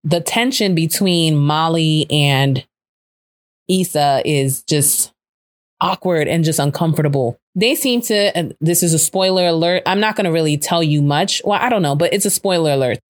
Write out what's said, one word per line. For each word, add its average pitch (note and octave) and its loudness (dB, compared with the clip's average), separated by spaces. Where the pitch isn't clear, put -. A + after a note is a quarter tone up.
The D#3 0
tension A3+ -2
between D#3+ 0
Molly D#3 0
and C#3 2
Issa D3+ 0
is C3+ -2
just - -2
awkward F3 -2
and E3 0
just D#3 0
uncomfortable. C#3+ 0
They A3+ 0
seem B3 -2
to, G#3 0
and E3+ -4
this E3 0
is E3+ 2
a D#3+ 2
spoiler F#3 0
alert, E3+ 0
I'm F#3+ 0
not G#3+ 0
gonna F#3+ -2
really D#3 0
tell E3+ -2
you D3+ 2
much. C#3+ 0
Well, G3+ 0
I B3 0
don't A3 0
know, C#3+ 0
but E3 0
it's G3+ 0
a F#3+ 0
spoiler E3+ 0
alert. C3+ 0